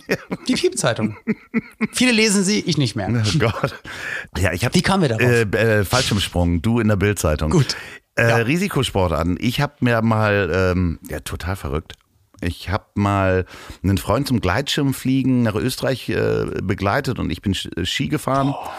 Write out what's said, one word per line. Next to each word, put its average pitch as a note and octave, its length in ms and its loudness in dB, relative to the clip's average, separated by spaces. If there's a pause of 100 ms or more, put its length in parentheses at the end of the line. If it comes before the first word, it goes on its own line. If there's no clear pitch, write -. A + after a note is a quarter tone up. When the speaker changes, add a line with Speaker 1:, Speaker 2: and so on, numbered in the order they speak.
Speaker 1:
<laughs> - 80 -20
Ja. C#3+ 80 0 (280)
Speaker 2:
Die B3+ 100 -2
Piep-Zeitung. A2+ 600 0 (800)
Viele B3 180 2
lesen G#3+ 320 2
sie, G3+ 160 0
ich E3+ 180 -2
nicht C#3 200 0
mehr. F#2+ 120 -2
Speaker 1:
Oh A2+ 300 2
Gott. A#2 360 0 (640)
Ja, F2 140 2
ich F#2 140 -2
hab, B2 100 2
Speaker 2:
Wie F3+ 60 4
kamen G3 220 2
wir C#3+ 60 4
darauf? A#2 140 0
Speaker 1:
äh, A#2+ 200 4 (360)
äh, G2+ 60 2
Fallschirmsprung, F2+ 760 2
du A2+ 200 2
in G#2+ 80 2
der G#2+ 80 4
Bild-Zeitung. E2 540 0
Speaker 2:
Gut. B2+ 260 2 (380)
Speaker 1:
Äh, A#2 120 2
Speaker 2:
Ja. A#2 100 4
Speaker 1:
Risikosportarten. G#2 1040 0
Ich B2 220 -2
hab C#3+ 200 -4
mir A#2+ 200 2
mal, G#2+ 520 2
ähm, F2+ 460 2 (100)
ja, D2+ 120 -6
total E2+ 340 -6
verrückt. D2+ 380 -6 (460)
Ich - 300 -6
hab - 260 -6
mal G2 500 2 (360)
einen G2 160 2
Freund A#2+ 300 -2
zum A#2+ 140 0
Gleitschirmfliegen C3 1000 0
nach A2 140 2
Österreich, B2+ 540 -2
äh, A2 360 0 (160)
begleitet G2+ 560 -2
und E2 140 -2
ich - 100 -6
bin F#2+ 140 0
Sch-, - 280 -6
Ski - 260 -2
gefahren C3+ 420 0
Speaker 2:
Boah. - 280 -8